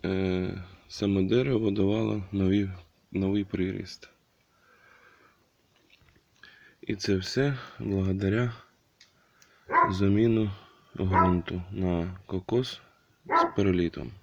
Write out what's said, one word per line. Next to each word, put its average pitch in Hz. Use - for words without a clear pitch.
е, 92
саме 98
дерево 113
давало 104
нові, 98
новий 98
приріст. 95
І -
це 98
все 131
благодаря 98
заміну 104
ґрунту 92
на 92
кокос 113
з -
перолітом. 87